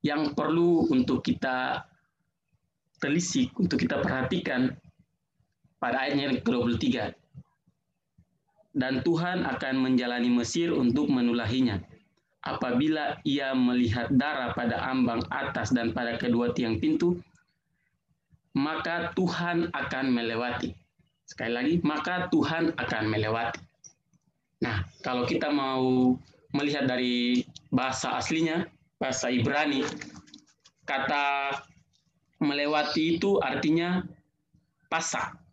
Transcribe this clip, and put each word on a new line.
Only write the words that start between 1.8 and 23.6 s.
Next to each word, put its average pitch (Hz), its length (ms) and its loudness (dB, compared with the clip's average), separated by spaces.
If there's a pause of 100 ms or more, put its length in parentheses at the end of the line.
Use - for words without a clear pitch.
telisik, 143 600 0
untuk 127 160 2
kita 123 240 0
perhatikan 131 720 -2 (1040)
pada 131 320 -2
ayat 143 80 0
yang 139 240 0
kedua 120 240 0
puluh 117 160 0
tiga. 117 320 0 (1600)
"Dan 131 280 0
Tuhan 175 400 0
akan 131 360 -4
menjalani 123 480 2
Mesir 123 440 2
untuk 139 360 2
menulahinya. 120 720 2 (680)
Apabila 147 800 0
ia 139 260 0
melihat 123 640 2
darah 131 400 0
pada 117 320 -2
ambang 127 320 2 (160)
atas 139 400 -2
dan 117 160 0
pada 117 240 -4
kedua 120 400 0
tiang 113 240 0
pintu, 175 400 2 (1400)
maka 165 640 -2
Tuhan 175 560 0
akan 135 300 -4 (100)
melewati." 117 580 -2 (540)
Sekali 120 260 -6
lagi, 127 300 0
"Maka 175 480 -2
Tuhan 160 480 2
akan 110 320 -4
melewati." 107 500 -2 (1040)